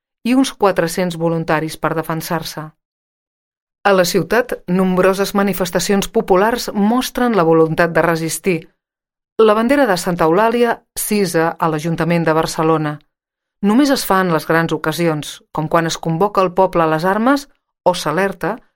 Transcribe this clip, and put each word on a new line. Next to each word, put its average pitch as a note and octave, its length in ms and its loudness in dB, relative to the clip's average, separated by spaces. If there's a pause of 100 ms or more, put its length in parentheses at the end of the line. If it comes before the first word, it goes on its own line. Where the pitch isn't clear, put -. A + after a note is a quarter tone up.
(260)
i A#3 80 0
uns C4 180 2
quatre-cents F3+ 640 -2
voluntaris E3 640 -2
per D#3 160 -4
defensar-se. D#3+ 720 -6 (1200)
A G3+ 80 4
la F#3 80 4
ciutat, G3 480 0 (160)
nombroses F#3 640 2
manifestacions G3 800 -2
populars A3+ 540 0 (100)
mostren A#3+ 640 0
la E3+ 100 4
voluntat E3 480 2
de E3 80 4
resistir. E3 540 -2 (840)
La A3 160 6
bandera B3+ 320 2
de G3 80 2
Santa F3 320 -2
Eulàlia A3+ 460 2 (180)
s'hissa E3+ 640 -2
a E3+ 160 -2
l'Ajuntament E3 560 -2
de D#3+ 80 4
Barcelona. D#3+ 600 0 (640)
Només C4 340 4
es - 80 -4
fa F#3+ 160 2
en F3+ 140 0
les D#3 160 0
grans E3 260 0
ocasions, D#3 680 -4 (140)
com D#3 160 -4
quan E3 160 2
es D#3+ 80 -4
convoca F#3+ 480 0
el F#3 80 -2
poble F3+ 320 2
a D#3+ 80 2
les D#3 160 -2
armes A3+ 400 0 (400)
o F3+ 80 2
s'alerta F#3 600 -4 (180)